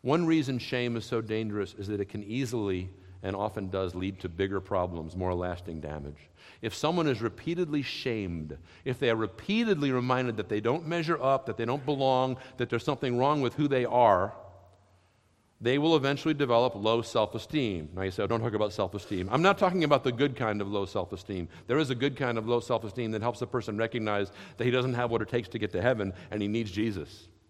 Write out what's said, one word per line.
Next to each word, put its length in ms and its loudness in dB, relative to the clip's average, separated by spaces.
One 240 4
reason 320 2
shame 380 -2
is 80 -4
so 160 -2
dangerous 580 -4
is 80 -8
that 140 -2
it 80 -2
can 160 -8
easily 680 -2
and 140 -4
often 340 -4
does 240 -2
lead 240 -4
to 100 -8
bigger 320 -2
problems, 540 -2
more 180 0
lasting 480 -4
damage. 480 -10
If 140 -6
someone 320 0
is 160 0
repeatedly 600 -2
shamed, 760 -6
if 140 -4
they 120 4
are 60 4
repeatedly 760 0
reminded 460 2
that 100 -4
they 120 0
don't 280 0
measure 340 0
up, 240 2
that 100 -6
they 80 -2
don't 220 -2
belong, 500 2
that 120 -2
there's 160 -2
something 320 0
wrong 240 4
with 140 0
who 140 2
they 160 2
are, 500 6
they 180 2
will 160 4
eventually 400 2
develop 400 4
low 280 2
self-esteem. 920 -2
Now 80 -6
you 80 -2
say, 140 -4
"Oh, 20 -2
don't 140 0
talk 140 -2
about 180 0
self-esteem." 580 -4
I'm 120 2
not 140 6
talking 280 2
about 180 6
the 80 2
good 240 0
kind 260 -2
of 60 -2
low 180 -2
self-esteem. 640 -6
There 100 2
is 120 0
a 40 0
good 220 -2
kind 220 0
of 100 -4
low 100 4
self-esteem 540 -2
that 100 -2
helps 180 -2
a 60 -4
person 320 -4
recognize 540 -2
that 80 -4
he 80 4
doesn't 220 2
have 180 0
what 100 2
it 60 -4
takes 220 -2
to 100 -6
get 100 -2
to 100 -2
heaven 320 2
and 100 -2
he 60 0
needs 240 -2
Jesus. 560 -4